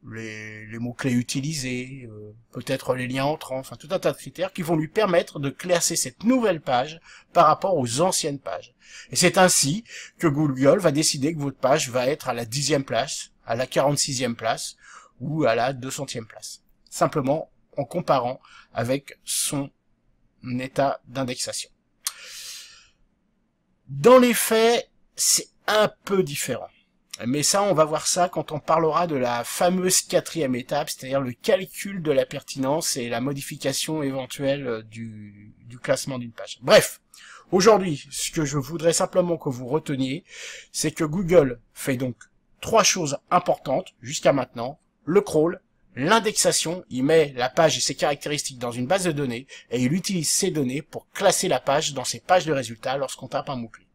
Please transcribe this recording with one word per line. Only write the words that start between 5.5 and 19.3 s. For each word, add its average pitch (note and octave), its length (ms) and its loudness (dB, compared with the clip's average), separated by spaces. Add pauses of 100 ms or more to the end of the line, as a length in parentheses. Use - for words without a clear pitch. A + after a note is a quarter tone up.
cette - 260 -6
nouvelle G#3+ 380 4
page C#3+ 400 -2 (320)
par E3 140 8
rapport F3+ 280 4
aux B2 240 0
anciennes D#3+ 400 0
pages. - 340 -12 (380)
Et - 60 -4
c'est F3+ 200 4
ainsi F#3 460 4 (340)
que - 100 2
Google C#3+ 500 4
va F3 140 2
décider D3 420 0
que D3+ 80 -6
votre C#3 160 -6
page C3+ 320 2
va B2 180 0
être D3 220 -2
à B2 40 0
la A#2 120 -4
dixième C#3 400 0
place, - 460 -4 (140)
à A#2 100 -2
la B2+ 120 -2
quarante-sixième C3+ 680 0
place, A2+ 420 -6 (420)
ou C#3+ 240 -4
à A#2 120 4
la B2 180 0
deux C3 180 -10
centième B2 360 -10
place. - 340 -18 (280)
Simplement D3+ 600 0 (240)
en C#3+ 80 -4
comparant C3+ 560 0 (340)
avec - 520 -4
son - 460 -4 (840)